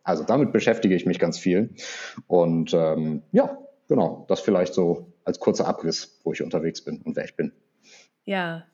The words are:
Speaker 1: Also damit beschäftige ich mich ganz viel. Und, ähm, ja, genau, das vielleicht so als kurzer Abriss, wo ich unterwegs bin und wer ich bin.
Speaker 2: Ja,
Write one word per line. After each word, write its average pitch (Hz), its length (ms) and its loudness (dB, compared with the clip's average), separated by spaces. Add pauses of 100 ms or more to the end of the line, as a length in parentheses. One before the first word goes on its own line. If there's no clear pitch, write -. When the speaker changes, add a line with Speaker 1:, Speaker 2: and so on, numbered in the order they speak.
Speaker 1:
Also - 220 -2
damit 123 280 2
beschäftige 107 440 2
ich 85 100 -2
mich 90 140 0
ganz - 180 0
viel. 95 320 2 (560)
Und, 85 480 2
ähm, 78 560 0
ja, 269 260 2 (320)
genau, 117 400 0
das 92 120 0
vielleicht 90 340 2
so 85 380 0 (120)
als - 140 -2
kurzer - 300 0
Abriss, - 560 -6
wo 82 80 -4
ich 76 100 -6
unterwegs 80 400 -4
bin - 200 -8
und - 120 -8
wer - 100 -6
ich - 120 -14
bin. 98 160 -4 (720)
Speaker 2:
Ja, 170 480 -4